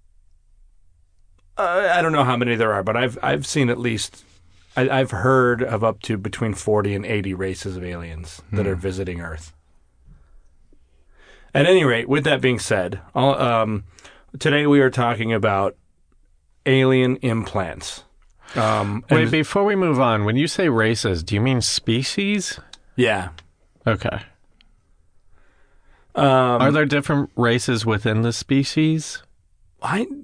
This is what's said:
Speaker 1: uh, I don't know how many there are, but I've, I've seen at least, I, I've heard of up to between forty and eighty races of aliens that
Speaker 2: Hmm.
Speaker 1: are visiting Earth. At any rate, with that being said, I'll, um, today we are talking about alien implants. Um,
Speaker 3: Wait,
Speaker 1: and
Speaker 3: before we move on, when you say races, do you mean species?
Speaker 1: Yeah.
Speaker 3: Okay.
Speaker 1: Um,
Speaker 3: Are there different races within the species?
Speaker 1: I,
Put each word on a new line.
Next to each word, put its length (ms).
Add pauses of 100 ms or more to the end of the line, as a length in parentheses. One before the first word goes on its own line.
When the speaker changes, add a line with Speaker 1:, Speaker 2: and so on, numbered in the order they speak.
(1600)
Speaker 1:
uh, 360
I 100
don't 100
know 120
how 120
many 200
there 160
are, 100
but 140
I've, 260
I've 240
seen 220
at 100
least, 460 (520)
I, 120
I've 220
heard 520
of 220
up 180
to 140
between 380
forty 400
and 100
eighty 300
races 420
of 80
aliens 560 (120)
that 140
Speaker 2:
Hmm. 60
Speaker 1:
are 40
visiting 440
Earth. 320 (2000)
At 140
any 180
rate, 240
with 160
that 160
being 200
said, 400 (140)
I'll, 200
um, 500 (540)
today 300
we 120
are 100
talking 420
about 440 (880)
alien 520
implants. 880 (500)
Um, 560
Speaker 3:
Wait, 120
Speaker 1:
and 80
Speaker 3:
before 340
we 120
move 240
on, 240
when 120
you 100
say 220
races, 560
do 100
you 60
mean 200
species? 1000 (360)
Speaker 1:
Yeah. 340 (560)
Speaker 3:
Okay. 340 (1900)
Speaker 1:
Um, 100 (380)
Speaker 3:
Are 100
there 140
different 500
races 500
within 360
the 100
species? 880 (600)
Speaker 1:
I, 240 (180)